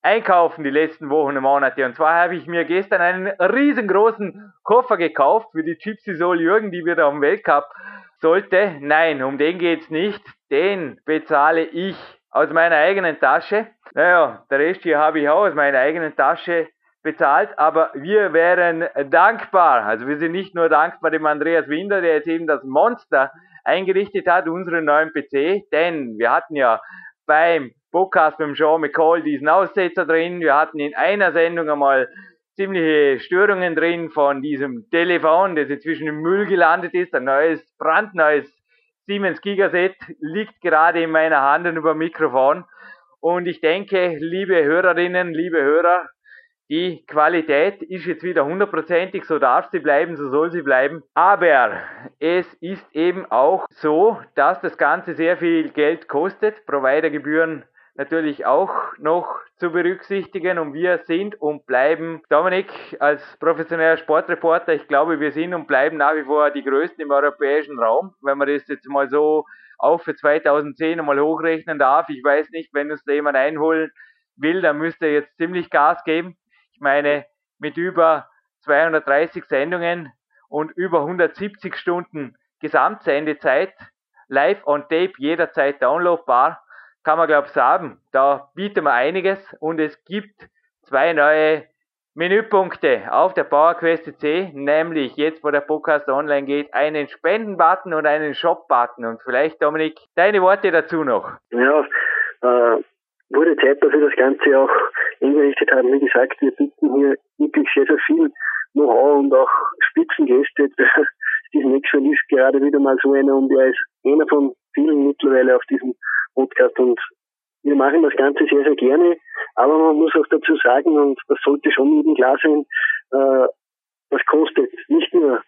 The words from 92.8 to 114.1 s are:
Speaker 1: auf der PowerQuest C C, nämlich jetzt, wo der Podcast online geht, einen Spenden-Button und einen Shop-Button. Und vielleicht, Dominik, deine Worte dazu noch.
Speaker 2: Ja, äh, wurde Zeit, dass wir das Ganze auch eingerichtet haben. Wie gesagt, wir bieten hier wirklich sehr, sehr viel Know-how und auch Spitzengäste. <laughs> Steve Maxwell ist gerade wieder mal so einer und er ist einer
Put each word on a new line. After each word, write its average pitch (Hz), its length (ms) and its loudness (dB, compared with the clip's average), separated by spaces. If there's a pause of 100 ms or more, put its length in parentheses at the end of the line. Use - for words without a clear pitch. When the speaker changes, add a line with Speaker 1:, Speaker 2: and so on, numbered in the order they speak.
Speaker 1:
auf 185 220 2
der 165 100 -2
PowerQuest 165 640 0
C 147 100 -16
C, 165 380 -4
nämlich 147 640 -2
jetzt, 156 260 -4
wo 151 80 0
der 143 100 0
Podcast 147 460 -2
online 143 400 -2
geht, 143 260 -4
einen 147 360 -2
Spenden-Button 185 840 -2
und 156 120 -2
einen 151 280 0
Shop-Button. 127 720 -2
Und 113 180 -8
vielleicht, 139 400 -2
Dominik, 156 380 -2 (160)
deine 190 260 2
Worte 190 300 2
dazu 160 320 0
noch. 117 260 -2 (220)
Speaker 2:
Ja, 135 300 2 (600)
äh, 120 400 2 (480)
wurde 147 280 2
Zeit, 139 260 2
dass 143 80 4
wir 147 160 4
das - 80 -2
Ganze 135 420 2
auch 135 140 4 (480)
eingerichtet 143 540 2
haben. 127 180 2
Wie 139 80 2
gesagt, 123 400 0
wir 135 120 2
bieten - 440 -2
hier 277 220 2 (200)
wirklich - 360 0
sehr, 135 120 4
sehr 151 200 2
viel 165 260 2 (420)
Know-how 139 460 4
und 139 140 2
auch - 160 6 (300)
Spitzengäste. 285 920 0
<laughs> - 40 -10 (720)
Steve 285 180 0
Maxwell 147 460 0
ist - 160 -2
gerade 135 320 4
wieder 143 180 2
mal 135 220 4
so 139 100 2
einer 139 240 4
und 135 160 2
er 131 160 6
ist 123 120 0 (260)
einer 151 220 4